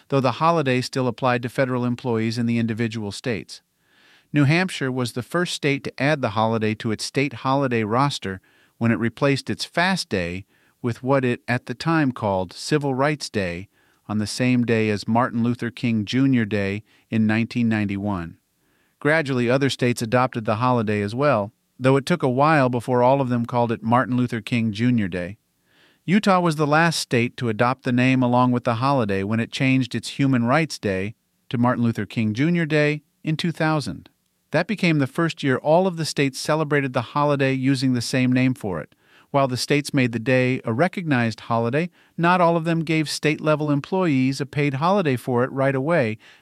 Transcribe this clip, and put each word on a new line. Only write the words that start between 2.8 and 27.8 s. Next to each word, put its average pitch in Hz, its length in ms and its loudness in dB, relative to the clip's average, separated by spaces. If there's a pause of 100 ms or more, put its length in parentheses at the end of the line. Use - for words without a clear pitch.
states. - 480 -8 (720)
New 147 100 4
Hampshire 156 480 0
was 127 220 -4
the 123 100 -6
first 175 300 -4
state 139 320 -2
to - 120 -10
add 143 240 0
the 113 100 -2
holiday 110 440 0
to 113 160 -4
its 104 140 -6
state 139 260 -2
holiday 123 540 -2
roster 110 560 -2 (360)
when 117 140 2
it 92 80 0
replaced 131 500 0
its 104 140 -6
fast 180 460 -2
day 90 360 -4 (360)
with 117 200 -4
what 131 220 0
it 120 240 0
at 123 180 -2
the 123 80 -8
time 156 380 0
called 95 400 -2
Civil 143 420 -2
Rights 143 360 -2
Day 92 400 -6 (360)
on 104 120 -4
the 104 100 -2
same 123 380 0
day 110 240 2
as 104 180 -4
Martin 117 360 0
Luther 120 280 -2
King 113 320 -2
Junior 127 400 2
Day 101 400 -2 (260)
in 110 160 2
nineteen 113 440 0
ninety-one. 98 680 -2 (640)
Gradually, 139 500 0
other 135 200 2
states 123 320 -2
adopted 123 420 0
the 107 140 0
holiday 113 440 0
as 104 140 -4
well, 123 380 0 (260)
though 131 160 4
it 139 100 0
took 175 160 -2
a 143 60 2
while 139 400 4
before 123 340 0
all 135 200 4
of 123 80 -2
them 120 160 0
called 120 260 0
it 110 100 -4
Martin 123 360 2
Luther 120 240 -2
King 113 320 -2
Junior 113 340 2
Day. 87 300 -8 (680)
Utah 190 380 2
was 165 160 2
the 151 100 0
last 156 320 2
state 120 380 0
to 123 100 -4
adopt 120 360 0